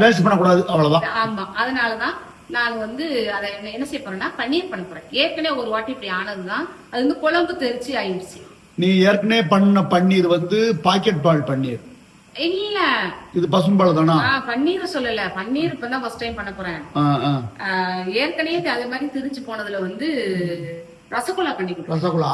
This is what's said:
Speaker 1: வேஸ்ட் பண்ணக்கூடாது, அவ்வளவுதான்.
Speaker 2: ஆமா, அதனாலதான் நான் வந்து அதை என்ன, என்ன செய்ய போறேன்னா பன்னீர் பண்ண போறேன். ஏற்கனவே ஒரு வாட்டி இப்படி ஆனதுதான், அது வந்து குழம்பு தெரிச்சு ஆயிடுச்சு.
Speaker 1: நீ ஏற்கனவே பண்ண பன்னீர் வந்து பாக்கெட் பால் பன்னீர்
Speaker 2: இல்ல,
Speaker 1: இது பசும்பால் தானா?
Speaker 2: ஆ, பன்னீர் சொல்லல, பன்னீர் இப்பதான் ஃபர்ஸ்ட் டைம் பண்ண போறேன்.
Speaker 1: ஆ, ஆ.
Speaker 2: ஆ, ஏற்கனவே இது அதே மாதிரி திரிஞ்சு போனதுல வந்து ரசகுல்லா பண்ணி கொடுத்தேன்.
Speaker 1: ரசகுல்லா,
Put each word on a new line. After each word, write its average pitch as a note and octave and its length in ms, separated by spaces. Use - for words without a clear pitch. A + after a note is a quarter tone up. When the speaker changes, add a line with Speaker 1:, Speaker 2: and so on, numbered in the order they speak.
Speaker 1:
வேஸ்ட் A3 220
பண்ணக்கூடாது, F#3 380
அவ்வளவுதான். D#3+ 340
Speaker 2:
ஆமா, G#3+ 220
அதனாலதான் B3 540
நான் A#3 180
வந்து B3 200
அதை G3+ 100
என்ன, G#3 200
என்ன C4+ 140
செய்ய C#4 120
போறேன்னா G3 260
பன்னீர் D4+ 320
பண்ண F#3+ 160
போறேன். D#3+ 180
ஏற்கனவே D#4 400
ஒரு A3 140
வாட்டி A3+ 200
இப்படி G3+ 240
ஆனதுதான், G3+ 480
அது B3 140
வந்து D4 200
குழம்பு E4+ 380
தெரிச்சு A#3+ 300
ஆயிடுச்சு. F#3 380
Speaker 1:
நீ F3+ 60
ஏற்கனவே G#3+ 420
பண்ண G3+ 300
பன்னீர் F#3 420
வந்து F3 240
பாக்கெட் F#3 380
பால் D#3+ 260
பன்னீர் C3 320
Speaker 2:
இல்ல, G4+ 320
Speaker 1:
இது F3 160
பசும்பால் F#3 440
தானா? D#3+ 180
Speaker 2:
ஆ, - 20
பன்னீர் E4+ 440
சொல்லல, A3+ 320
பன்னீர் C4+ 360
இப்பதான் A#3+ 300
ஃபர்ஸ்ட் A#3 200
டைம் A#3 160
பண்ண G3 180
போறேன். F3+ 220
Speaker 1:
ஆ, D3 40
ஆ. - 20
Speaker 2:
ஆ, G3 60
ஏற்கனவே D#4+ 380
இது E4+ 160
அதே A#3+ 160
மாதிரி C#4 240
திரிஞ்சு C4+ 320
போனதுல G3+ 400
வந்து A3+ 200
ரசகுல்லா F4 420
பண்ணி F#3 140
கொடுத்தேன். E3 240
Speaker 1:
ரசகுல்லா, D#3+ 380